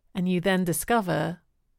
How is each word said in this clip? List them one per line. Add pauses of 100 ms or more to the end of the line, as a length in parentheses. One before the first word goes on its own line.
(140)
And
you
then
discover (360)